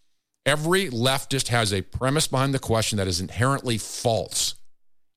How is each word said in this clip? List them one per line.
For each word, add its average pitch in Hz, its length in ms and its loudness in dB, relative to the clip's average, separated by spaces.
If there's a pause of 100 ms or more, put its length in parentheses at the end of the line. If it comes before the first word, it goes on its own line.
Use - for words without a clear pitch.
(440)
Every 165 440 2
leftist 131 600 0
has 113 240 2
a 95 100 0
premise 139 440 0
behind 135 280 0
the 135 40 2
question 110 380 0
that 95 120 0
is 87 120 0
inherently 117 580 0
false. - 760 -2 (640)